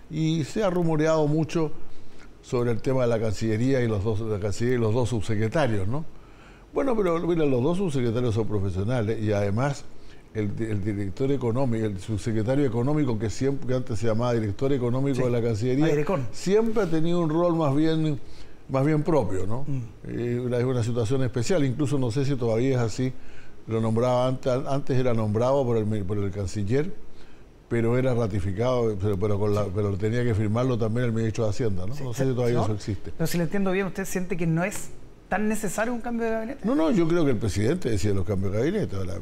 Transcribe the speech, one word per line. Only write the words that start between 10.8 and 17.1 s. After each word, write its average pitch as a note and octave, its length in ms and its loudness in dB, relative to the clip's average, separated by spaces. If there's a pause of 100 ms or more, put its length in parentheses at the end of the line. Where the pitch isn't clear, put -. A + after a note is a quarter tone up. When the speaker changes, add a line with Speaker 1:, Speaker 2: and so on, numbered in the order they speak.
Speaker 1:
director G2+ 480 -2
económico, A#2+ 540 0
el G2+ 140 -4
subsecretario A2 640 0
económico B2 540 0
que A2 100 -2
siempre, C3 380 -2
que B2 80 2
antes B2 240 -2
se - 80 2
llamaba A#2+ 260 2
director A#2 400 0
económico C3 440 0
Speaker 2:
Sí, B2+ 60 2
Speaker 1:
de B2 60 2
la A#2+ 120 2
Cancillería, A#2+ 440 2
Speaker 2:
Mairecón. D3+ 460 0
Speaker 1:
siempre G#3+ 520 2
ha F3+ 40 0
tenido E3 340 4